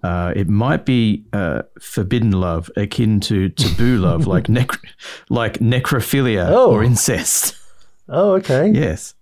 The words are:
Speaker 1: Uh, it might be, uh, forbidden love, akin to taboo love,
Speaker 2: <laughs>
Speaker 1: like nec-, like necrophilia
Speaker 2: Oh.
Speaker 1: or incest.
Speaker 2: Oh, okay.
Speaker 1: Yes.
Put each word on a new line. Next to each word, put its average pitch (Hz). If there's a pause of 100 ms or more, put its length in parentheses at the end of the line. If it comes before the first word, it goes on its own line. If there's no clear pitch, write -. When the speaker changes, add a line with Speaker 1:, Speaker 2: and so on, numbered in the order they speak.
Speaker 1:
Uh, 87
it 101
might 117
be, 117 (100)
uh, 82 (180)
forbidden 110
love, 87
akin 104
to 98
taboo 117
love, 87
Speaker 2:
<laughs> 95
Speaker 1:
like -
nec-, 120 (520)
like 117
necrophilia 123
Speaker 2:
Oh. 226
Speaker 1:
or 107
incest. - (540)
Speaker 2:
Oh, 190
okay. 185
Speaker 1:
Yes. 135